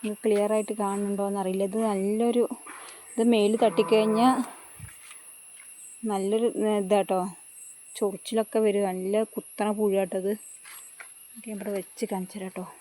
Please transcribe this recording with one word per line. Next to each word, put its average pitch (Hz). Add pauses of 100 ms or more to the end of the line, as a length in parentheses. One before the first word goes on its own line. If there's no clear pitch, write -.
നിങ്ങൾക്ക് 208
ക്ലിയർ 208
ആയിട്ട് 214 (100)
കാണുന്നുണ്ടോയെന്ന് 202
അറിയില്ല. 190
ഇത് 214 (120)
നല്ലൊരു, 220 (680)
ഇത് 226 (100)
മേല് 214
തട്ടിക്കഴിഞ്ഞാൽ 220 (1800)
നല്ലൊരു, 208 (220)
ഏ, 214 (100)
ഇതാട്ടോ, 190 (760)
ചൊറിച്ചിലൊക്കെ 214
വരും. 202
നല്ല 185 (120)
കുത്തണ - (100)
പുഴുവാട്ടോ 196
ഇത്. 196 (1040)
ഓക്കെ, 226
ഞാൻ 214
ഇവിടെ 196
വെച്ച് -
കാണിച്ചു 185
തരാം 185
ട്ടോ. 185 (160)